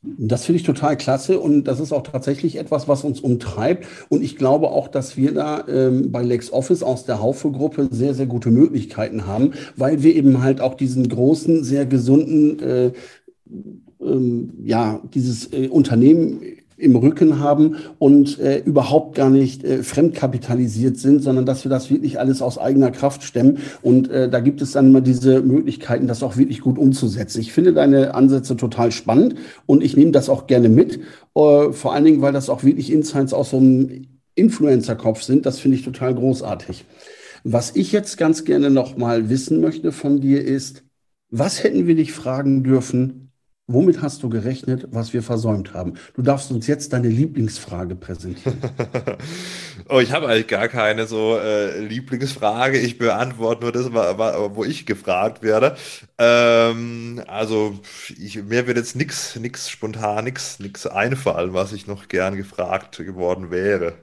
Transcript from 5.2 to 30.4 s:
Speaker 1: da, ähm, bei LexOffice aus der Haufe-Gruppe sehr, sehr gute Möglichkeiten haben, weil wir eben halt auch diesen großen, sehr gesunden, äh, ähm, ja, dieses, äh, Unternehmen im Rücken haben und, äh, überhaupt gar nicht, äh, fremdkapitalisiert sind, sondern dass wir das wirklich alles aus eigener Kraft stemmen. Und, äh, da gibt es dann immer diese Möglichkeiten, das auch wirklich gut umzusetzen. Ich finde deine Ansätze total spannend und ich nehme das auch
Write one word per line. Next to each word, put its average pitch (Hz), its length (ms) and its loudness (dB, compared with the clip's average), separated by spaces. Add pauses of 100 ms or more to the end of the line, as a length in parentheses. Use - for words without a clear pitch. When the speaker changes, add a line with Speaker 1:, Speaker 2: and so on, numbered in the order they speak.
Speaker 1:
da, 151 340 -4
ähm, 131 440 0
bei 120 100 -4
LexOffice 123 640 -2
aus 123 220 -4
der 113 140 -4
Haufe-Gruppe 139 720 -2
sehr, 127 220 -2
sehr 135 140 -4
gute 120 240 -2
Möglichkeiten 113 760 0
haben, 104 280 0 (220)
weil 139 280 0
wir 165 120 8
eben 135 280 6
halt 135 180 2
auch 131 140 0
diesen 127 340 0
großen, 151 540 2
sehr 135 240 -2
gesunden, 147 720 2
äh, 127 340 0 (1040)
ähm, 120 540 -2 (100)
ja, 110 380 -2 (120)
dieses, 123 380 -4
äh, 131 160 -4
Unternehmen 139 760 4 (380)
im 131 160 8
Rücken 147 440 4
haben 147 380 2 (200)
und, 143 400 6
äh, 139 220 0
überhaupt 143 560 0
gar 135 160 4
nicht, 135 320 2
äh, 131 180 -2
fremdkapitalisiert 127 1160 0
sind, 135 260 4
sondern 131 240 0
dass 131 180 -4
wir 135 60 -2
das 131 180 -4
wirklich 139 300 -2
alles 131 240 0
aus 127 160 -6
eigener 135 320 4
Kraft - 320 -4
stemmen. 135 340 2 (240)
Und, 127 300 4
äh, 127 180 0
da 123 120 0
gibt 139 200 0
es 139 120 -6
dann 135 160 8
immer 131 120 8
diese 127 400 4
Möglichkeiten, 131 640 0
das 117 160 -2
auch 117 160 -4
wirklich - 240 0
gut 131 160 0
umzusetzen. 117 640 0
Ich 110 100 -10
finde 175 220 4
deine 139 400 4
Ansätze 135 440 4
total 117 340 -2
spannend 139 420 2 (320)
und 147 180 6
ich - 140 0
nehme 156 140 6
das - 180 2
auch 135 160 0